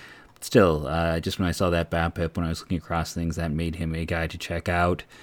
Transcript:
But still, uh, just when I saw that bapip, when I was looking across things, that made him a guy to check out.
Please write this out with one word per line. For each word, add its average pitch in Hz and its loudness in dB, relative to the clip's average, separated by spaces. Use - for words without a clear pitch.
But - -20
still, 80 6
uh, 82 0
just - -4
when 92 2
I 85 2
saw 92 0
that 85 0
bapip, 82 -2
when 85 -2
I - -2
was 82 -4
looking 90 -4
across 82 -4
things, 82 -2
that 82 -2
made 80 -2
him 80 -4
a 82 -4
guy 82 -2
to 85 -8
check - -6
out. 87 2